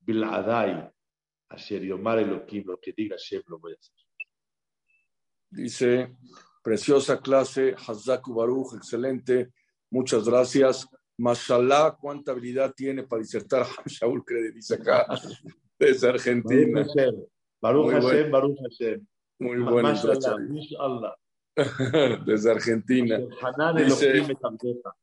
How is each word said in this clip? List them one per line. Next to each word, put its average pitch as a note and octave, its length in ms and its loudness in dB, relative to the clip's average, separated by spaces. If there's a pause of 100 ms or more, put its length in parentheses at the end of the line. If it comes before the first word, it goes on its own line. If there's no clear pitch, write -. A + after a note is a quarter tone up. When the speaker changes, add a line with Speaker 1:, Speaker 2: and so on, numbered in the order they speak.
Speaker 1:
Biladai, G2 880 -2 (580)
asher - 340 -10
yomar G2 360 -2
Elohim, G2 480 -4
lo F#2 120 -10
que F#2 140 -14
diga G2+ 240 -8
Hashem, F#2 300 -10
lo E2+ 120 -18
voy E2 140 -18
a D2+ 40 -18
hacer". - 180 -20 (1500)
Speaker 2:
Dice, B2 680 -2 (460)
"Preciosa C3+ 580 2
clase, C3 560 0
Hazaku B2+ 580 -6
Baruch, B2 400 -2
excelente, B2+ 760 -4 (380)
muchas B2+ 380 0
gracias. B2+ 580 4 (300)
Mashallah, B2+ 840 2
cuánta C#3+ 320 -8
habilidad B2 420 -4
tiene C3+ 300 -6
para A#2 180 -6
disertar A2+ 400 -2
<laughs> - 160 -6
Ham - 80 -18
Shaul - 380 -4
Crede", A#2 280 -6
dice A2+ 220 -6
acá, A#2+ 320 2 (720)
desde B2+ 300 4
Argentina. B2 760 2
Speaker 1:
Baruch - 120 -4
Hashem, B2+ 260 2 (400)
Baruch C3 240 4
Speaker 2:
Muy - 100 2
Speaker 1:
Hashem, C#3 160 4
Speaker 2:
bueno. D3+ 200 2
Speaker 1:
Baruch C#3 320 2
Hashem. A2+ 440 -6 (320)
Speaker 2:
Muy B2 200 -4
Speaker 1:
Ma-, B2 120 0
Speaker 2:
bueno, A#2+ 180 4
Speaker 1:
Mashallah, - 260 2
Speaker 2:
gracias. B2 360 -4
Speaker 1:
Inshallah. C#3 680 -6 (400)
Speaker 2:
<laughs> C3 680 0
Desde G#2+ 240 4
Argentina. A2+ 680 2 (240)
Speaker 1:
Hanan C#3+ 340 0
Speaker 2:
Dice, C#3 340 4
Speaker 1:
Elohim D3 200 2
et C3 120 -4
avdeja. A#2+ 600 -6